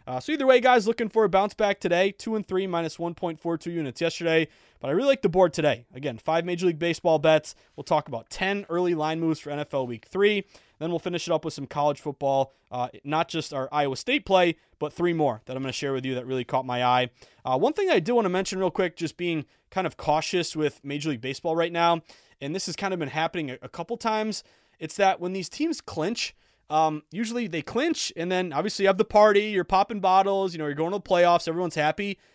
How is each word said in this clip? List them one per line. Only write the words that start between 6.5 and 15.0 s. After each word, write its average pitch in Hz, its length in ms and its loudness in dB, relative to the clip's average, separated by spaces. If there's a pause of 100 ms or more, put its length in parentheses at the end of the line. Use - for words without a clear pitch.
League 160 140 2
Baseball 165 380 2
bets. 156 380 4 (200)
We'll 139 100 -14
talk 156 240 0
about 113 200 -8
ten 202 400 -4
early 175 240 0
line 160 280 -2
moves 160 180 0
for 147 120 -14
N 147 80 -6
F 147 140 -8
L 131 140 -2
Week 117 180 -12
three. 202 400 2 (320)
Then 160 120 -6
we'll 170 100 -2
finish 180 260 -6
it 170 60 -4
up 156 140 2
with 156 80 -6
some 139 140 -10
college 147 340 0
football, 139 520 -2 (160)
uh, 123 200 -6 (160)
not 156 240 -2
just 160 240 -6
our 135 180 -4
Iowa 143 240 0
State 247 300 -2
play, 180 320 4 (200)
but 151 140 -6
three 175 220 -2